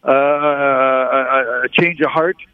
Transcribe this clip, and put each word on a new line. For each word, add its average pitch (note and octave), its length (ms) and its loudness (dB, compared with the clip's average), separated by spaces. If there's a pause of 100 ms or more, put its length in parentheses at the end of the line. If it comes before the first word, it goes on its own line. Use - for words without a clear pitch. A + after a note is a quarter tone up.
uh, C3 40 2
a, C3+ 1500 0
a B2+ 40 -4
change F3 320 0
of C#3+ 100 -4
heart. E3 260 -2 (160)